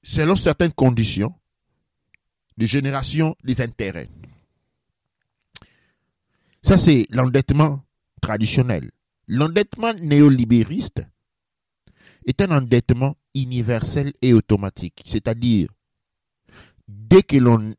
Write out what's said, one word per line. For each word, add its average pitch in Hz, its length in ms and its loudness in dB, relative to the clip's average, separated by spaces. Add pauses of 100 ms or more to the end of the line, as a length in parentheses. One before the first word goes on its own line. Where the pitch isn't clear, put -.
selon 160 340 -2
certaines 170 360 0
conditions, 113 600 0 (1200)
de 113 100 -2
génération 139 760 -2
des 131 180 -4
intérêts. 98 480 -8 (2500)
Ça, 190 160 4
c'est 131 320 4
l'endettement 135 720 0 (360)
traditionnel. 107 680 -4 (380)
L'endettement 180 680 -4
néolibériste 143 1080 2 (1200)
est - 160 -4
un 196 100 0
endettement 127 640 0 (180)
universel 127 840 -4
et 127 120 2
automatique, 101 760 -2
c'est-à-dire, 113 640 -2 (1200)
dès 110 340 4
que - 140 -2
l'on 113 420 2